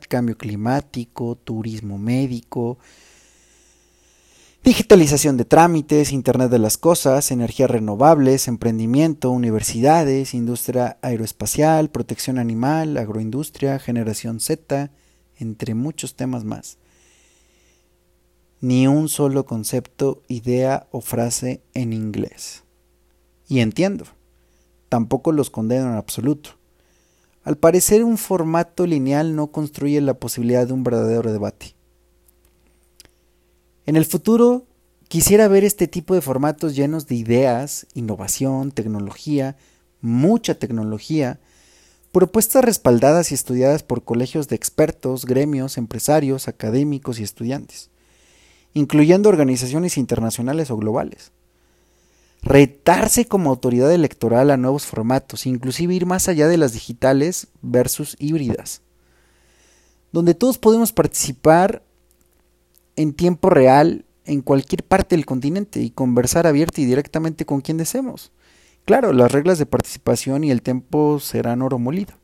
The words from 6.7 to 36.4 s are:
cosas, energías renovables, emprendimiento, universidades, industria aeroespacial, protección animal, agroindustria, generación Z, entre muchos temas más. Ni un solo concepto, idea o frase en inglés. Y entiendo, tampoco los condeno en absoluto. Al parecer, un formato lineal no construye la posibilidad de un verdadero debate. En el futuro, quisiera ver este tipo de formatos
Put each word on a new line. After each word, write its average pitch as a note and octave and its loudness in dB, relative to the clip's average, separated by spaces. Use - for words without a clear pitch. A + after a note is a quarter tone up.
cosas, C#3+ 2
energías B2 0
renovables, C3 2
emprendimiento, B2 0
universidades, B2+ 0
industria A#2+ -4
aeroespacial, C#3+ -2
protección B2+ -6
animal, C#3 -2
agroindustria, A#2+ -6
generación A2+ -6
Z, C#3+ -6
entre A2+ -8
muchos C3+ -8
temas B2+ -6
más. - -12
Ni B2+ 2
un D3+ 0
solo C#3 -2
concepto, - -6
idea B2 -4
o A#2+ -10
frase A#2+ -6
en A#2+ -4
inglés. G#2+ -10
Y C3 0
entiendo, A#2+ -2
tampoco B2+ -2
los D3 0
condeno B2 -4
en A#2 -4
absoluto. C3+ -6
Al D3 -4
parecer, F3+ 2
un A#3 0
formato E3+ -2
lineal D3+ -2
no D3+ -4
construye D3 -4
la C3+ 0
posibilidad B2 -2
de B2+ -6
un C3 -4
verdadero A2+ -2
debate. G2+ -8
En D3+ 0
el D#3+ 4
futuro, A#3 2
quisiera G3+ 4
ver G3 6
este G3 0
tipo F3+ -4
de F3+ 2
formatos D3 -2